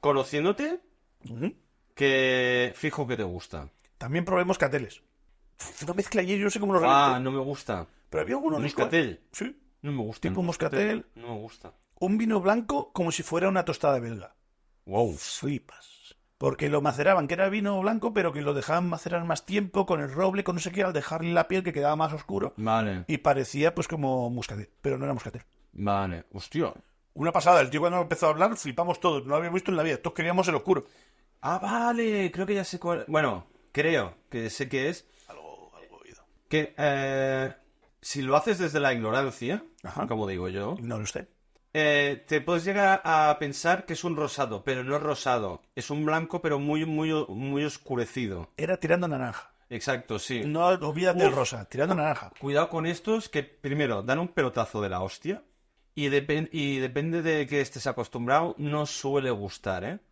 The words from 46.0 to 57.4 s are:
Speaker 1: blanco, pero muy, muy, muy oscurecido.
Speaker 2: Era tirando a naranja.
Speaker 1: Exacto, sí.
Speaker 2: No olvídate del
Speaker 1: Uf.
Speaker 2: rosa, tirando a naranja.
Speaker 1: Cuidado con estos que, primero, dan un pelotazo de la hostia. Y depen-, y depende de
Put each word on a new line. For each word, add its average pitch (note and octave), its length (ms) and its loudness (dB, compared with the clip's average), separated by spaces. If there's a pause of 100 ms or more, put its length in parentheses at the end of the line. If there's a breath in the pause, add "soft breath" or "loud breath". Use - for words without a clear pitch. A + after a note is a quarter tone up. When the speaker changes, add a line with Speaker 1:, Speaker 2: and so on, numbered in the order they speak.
Speaker 1:
blanco, E3 360 0
pero D3 180 0
muy, D3+ 260 0
muy, D#3 280 0 (160)
muy C#3 340 -2
oscurecido. A#2+ 960 -4
Speaker 2:
Era E3+ 200 -2
tirando F3 280 2
a E3 40 -2
naranja. B2+ 440 -6 (160)
Speaker 1:
Exacto, A#2+ 500 -4
sí. A#2+ 260 -4
Speaker 2:
No D#3 220 2
olvídate F3 520 2
del G3 100 8
Speaker 1:
Uf. - 60 0
Speaker 2:
rosa, A#2+ 340 -2
tirando D3+ 240 0
a F3+ 40 2
naranja. D3 420 -2
Speaker 1:
Cuidado C#3+ 300 2
con D#3+ 160 -2
estos G#3+ 440 -2
que, C#3+ 140 -2
primero, C3+ 600 -2
dan C3 160 0
un F3 100 -2
pelotazo A#2+ 520 0
de G2+ 80 0
la F#2 120 -2
hostia. D3+ 420 -6 (540)
Y C#3+ 120 0
depen-, D3 420 2
y C#3+ 280 -2
depende C#3+ 420 -2
de D#3 260 2